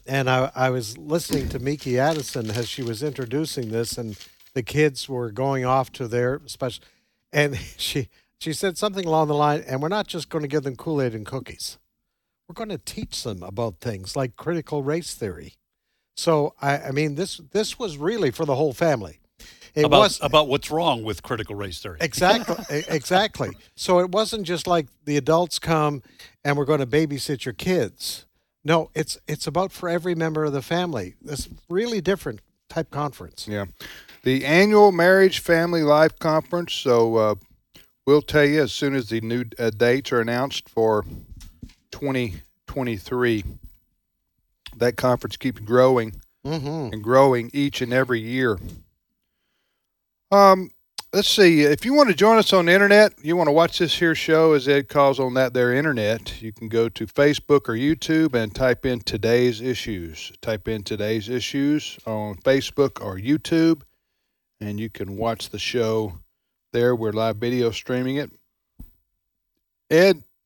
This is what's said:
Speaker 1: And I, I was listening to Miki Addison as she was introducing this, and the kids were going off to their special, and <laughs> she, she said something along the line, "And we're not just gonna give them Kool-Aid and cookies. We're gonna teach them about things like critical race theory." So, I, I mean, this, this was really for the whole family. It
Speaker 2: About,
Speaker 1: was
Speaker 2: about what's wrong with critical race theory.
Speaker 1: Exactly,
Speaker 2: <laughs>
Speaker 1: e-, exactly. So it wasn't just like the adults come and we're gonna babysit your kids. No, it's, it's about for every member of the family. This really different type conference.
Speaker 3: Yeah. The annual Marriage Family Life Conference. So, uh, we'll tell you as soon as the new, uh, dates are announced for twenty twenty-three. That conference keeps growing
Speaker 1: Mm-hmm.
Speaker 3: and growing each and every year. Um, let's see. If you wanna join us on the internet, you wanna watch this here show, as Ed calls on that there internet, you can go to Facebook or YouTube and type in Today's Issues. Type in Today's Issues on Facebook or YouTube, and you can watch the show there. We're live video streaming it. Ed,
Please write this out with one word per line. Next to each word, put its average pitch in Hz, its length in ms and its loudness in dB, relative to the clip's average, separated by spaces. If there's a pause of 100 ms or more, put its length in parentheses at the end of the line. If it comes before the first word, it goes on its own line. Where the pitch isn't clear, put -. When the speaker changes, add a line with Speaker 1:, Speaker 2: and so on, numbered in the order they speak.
Speaker 1:
And 131 240 -2
I, 127 240 0
I 131 160 0
was 120 280 -6
listening 147 520 -4
to 135 100 -8
Miki 131 380 -4
Addison 135 540 -2
as 113 180 -4
she - 140 -10
was 113 180 -6
introducing 139 680 -6
this, 117 260 -4
and 110 200 -10 (360)
the 131 80 -4
kids 135 480 -2
were 123 220 -6
going 131 340 -2
off 131 280 0
to 123 140 -8
their 123 380 -2
special, - 380 -10 (480)
and 147 260 0
<laughs> - 200 -14
she, - 320 -6 (300)
she 160 140 -8
said 185 240 -4
something 196 280 -4
along 156 240 2
the 151 40 0
line, 147 320 2
"And 131 160 -4
we're 151 60 -4
not 202 200 -2
just 160 220 -10
gonna 151 200 -6
give 147 140 -2
them 131 120 -6
Kool-Aid 135 400 -4
and 107 100 -10
cookies. - 520 -12 (720)
We're 170 80 -20
gonna 214 220 -10
teach - 460 -12
them 98 180 -8
about 101 380 -8
things 95 380 -10
like 131 180 -6
critical 156 480 -6
race 151 320 -6
theory." 82 380 -10 (640)
So, 156 440 0
I, 143 180 0
I 143 120 -10
mean, 147 240 -2
this, 185 220 -6 (160)
this - 260 -4
was 180 180 -8
really 175 340 -2
for 165 140 -6
the 143 100 0
whole 143 180 0
family. 120 460 -2 (540)
It 151 120 4
Speaker 2:
About, 139 140 6
Speaker 1:
was 208 220 4
Speaker 2:
about 151 280 2
what's 135 200 -2
wrong 151 340 0
with 107 200 -6
critical 107 320 -6
race 98 260 -10
theory. 87 200 -12
Speaker 1:
Exactly, 180 540 0 (140)
Speaker 2:
<laughs> 147 100 -4
Speaker 1:
e-, 156 100 -8
exactly. 165 600 -2 (240)
So 180 240 2
it 180 120 -2
wasn't 214 340 -4
just 170 220 -6
like 170 200 0 (180)
the 147 120 -2
adults 160 400 0
come 151 460 -2 (400)
and 143 140 0
we're 143 80 -2
gonna 139 200 0
babysit 143 600 -2
your 123 80 -6
kids. - 720 -4 (400)
No, 160 300 0
it's, 156 220 -6 (100)
it's 151 180 -8
about 175 280 -4
for 180 160 -8
every 175 260 -2
member 156 300 -2
of 147 80 -4
the 131 80 -4
family. 156 600 -4
This - 280 -10 (180)
really 220 320 -4
different 147 400 -4 (300)
type - 220 -6
conference. - 540 -10
Speaker 3:
Yeah. 104 200 -6 (560)
The 131 240 0
annual 202 480 8
Marriage 190 460 6
Family 170 420 2
Life 151 380 4
Conference. 165 540 -2
So, 117 440 2
uh, 107 180 2 (720)
we'll 147 140 6
tell 151 240 2
you 147 160 2
as 127 100 0
soon 139 240 -2
as 123 140 -4
the 113 100 -2
new, 117 240 -4 (160)
uh, 113 120 0
dates 120 420 2
are 120 80 2
announced 120 480 -4
for 110 340 0 (880)
twenty 127 440 -6 (300)
twenty-three. 120 800 -4 (1300)
That 117 180 0
conference 123 400 -2
keeps - 240 -6
growing 120 600 2 (240)
Speaker 1:
Mm-hmm. 147 480 -8
Speaker 3:
and 107 100 -10
growing 123 500 4
each 143 280 -2
and 120 100 -4
every 127 300 0
year. 117 360 -2 (1700)
Um, 190 400 8 (420)
let's 196 160 0
see. 170 320 8
If 147 240 2
you 254 80 0
wanna 285 200 6
join 214 240 6
us 214 160 4
on 180 120 4
the 170 80 4
internet, 202 480 6
you 156 140 0
wanna 165 160 2
watch 165 280 2
this 170 200 0
here 165 160 2
show, 160 380 4
as 135 140 2
Ed 143 220 2
calls 139 300 4
on 131 160 -2
that 131 180 2
there 123 200 4
internet, 117 680 -2
you 110 100 -10
can 113 180 -14
go 113 200 2
to 110 160 -8
Facebook 143 640 2
or 117 60 -2
YouTube 156 580 0
and 113 200 -2
type 131 320 0
in 123 160 0
Today's 117 600 0
Issues. 101 720 -8 (100)
Type 107 260 -6
in 110 160 -6
Today's 104 460 -4
Issues 139 760 -2
on 107 320 -6
Facebook 135 680 0
or 95 140 -8
YouTube, 160 640 0 (800)
and 104 200 -8
you 113 100 -8
can 98 280 -10
watch 113 320 -4
the 104 100 -14
show 110 600 -2 (520)
there. 120 240 2
We're 113 160 -4
live 110 260 -2
video 120 340 0
streaming 127 440 -4
it. 147 160 -6 (1600)
Ed, 170 340 4 (220)